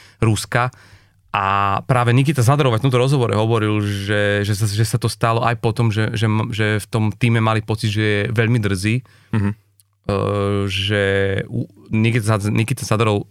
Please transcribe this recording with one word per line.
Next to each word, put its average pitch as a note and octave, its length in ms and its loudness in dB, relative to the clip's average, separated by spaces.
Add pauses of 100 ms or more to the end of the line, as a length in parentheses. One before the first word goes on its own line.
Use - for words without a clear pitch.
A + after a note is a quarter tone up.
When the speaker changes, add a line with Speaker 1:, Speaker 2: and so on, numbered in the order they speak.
(240)
Speaker 1:
Ruska. A#2+ 480 0 (560)
A G2+ 160 0 (400)
práve A#2+ 320 2
Nikita C#3 240 2
Zadorov C3 320 4
aj A2 80 0
v C3+ 80 0
tomto B2+ 100 2
rozhovore B2 380 2
hovoril, G#2+ 480 0
že, G2+ 640 0
že G#2 80 0
sa, G#2 80 -2
že G#2 240 0
sa - 80 -2
to A2+ 160 -4
stalo A#2 320 0
aj A#2 160 -2
po A2 160 -2
tom, A2+ 160 0
že, A2 240 -2
že A2 80 -2
m-, A2 260 0
že G#2+ 300 -2
v - 80 -10
tom A2 240 -2
tíme A#2 320 0
mali A2 160 0
pocit, A2 320 -4
že G#2+ 100 -2
je G#2 180 0 (120)
veľmi A#2 260 2
drzý. G#2+ 460 -2 (240)
Speaker 2:
Mhm. G#2 220 -2 (520)
Speaker 1:
E, G2+ 120 -4 (520)
že G2 360 -2 (440)
u-, A#2+ 240 -6 (160)
Nikita A2 400 0
Zad-, G#2 240 0
Nikita A2+ 320 -2
Zadorov, G#2+ 480 0